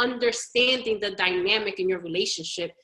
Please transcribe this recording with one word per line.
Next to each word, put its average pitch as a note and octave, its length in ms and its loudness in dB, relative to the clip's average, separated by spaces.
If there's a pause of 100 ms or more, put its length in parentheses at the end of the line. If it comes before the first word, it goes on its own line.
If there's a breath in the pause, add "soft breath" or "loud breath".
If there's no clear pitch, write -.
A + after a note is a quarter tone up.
understanding A#3+ 1000 2
the G3 120 -2
dynamic F#3+ 680 0
in F#3 100 0
your F#3 120 0
relationship E3+ 720 -4 (120)